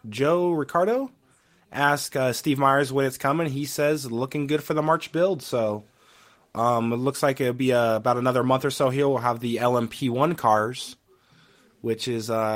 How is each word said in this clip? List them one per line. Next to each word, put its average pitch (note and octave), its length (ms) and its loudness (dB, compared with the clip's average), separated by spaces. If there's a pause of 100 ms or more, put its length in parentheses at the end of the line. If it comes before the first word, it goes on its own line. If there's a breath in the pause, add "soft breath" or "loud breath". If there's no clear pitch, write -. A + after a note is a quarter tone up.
Joe D#3+ 440 0
Ricardo F#3+ 600 0 (600 soft breath)
asked, C#3+ 440 0
uh, B2+ 180 2
Steve C#3 260 -2
Myers C3+ 340 4
when C#3 140 2
it's B2+ 100 -4
coming. D#3 300 0
He C#3 180 -4
says, D3 460 -2
"Looking C3 340 -4
good D3+ 180 -2
for D#3+ 120 -4
the D3+ 80 0
March D#3+ 280 0
build." F3 300 0
So, G#2+ 440 -2 (680 soft breath)
um, A#2 400 2
it A#2+ 40 -2
looks C3 260 -2
like C#3 180 0
it'll B2 120 0
be, B2+ 200 0
uh, A#2 220 4
about B2 220 2
another B2 260 2
month C3 200 2
or C#3+ 60 0
so C3 220 0
here. C#3 180 0
We'll C3+ 80 0
have A#2 220 0
the A#2 180 -2
L B2 180 2
M A#2 120 0
P C3+ 200 -6
one C#3+ 280 0
cars, A2 600 0 (840 soft breath)
which A2+ 260 -4
is, A#2 220 -4
uh, A2+ 100 0 (160)